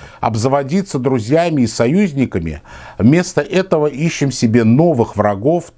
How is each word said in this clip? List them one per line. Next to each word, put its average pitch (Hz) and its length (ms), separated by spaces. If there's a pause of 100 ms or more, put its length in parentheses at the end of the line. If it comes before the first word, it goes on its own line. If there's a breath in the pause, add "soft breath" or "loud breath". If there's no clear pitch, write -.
(220 loud breath)
обзаводиться 135 800
друзьями 135 640
и 113 40
союзниками, 123 920 (380 loud breath)
вместо 156 420
этого 175 460
ищем 143 440
себе 117 340
новых 123 520
врагов 104 600